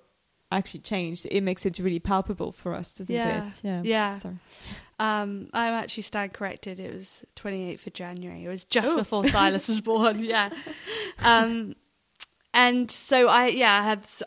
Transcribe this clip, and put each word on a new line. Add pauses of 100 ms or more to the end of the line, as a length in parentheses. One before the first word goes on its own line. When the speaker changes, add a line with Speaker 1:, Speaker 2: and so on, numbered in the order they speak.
(520)
Speaker 1:
actually
changed.
It
makes
it
really
palpable
for
us,
doesn't
Speaker 2:
Yeah.
Speaker 1:
it?
Yeah.
Speaker 2:
Yeah.
Speaker 1:
Sorry. (640)
Speaker 2:
Um,
I'm
actually
stand
corrected.
It
was (120)
twenty-eighth
of
January.
It
was
just
Speaker 1:
Ooh.
Speaker 2:
before
Silas
was
born.
Speaker 1:
<laughs>
Speaker 2:
Yeah. (680)
Um, (800)
and
so
I,
yeah,
I
had
s-,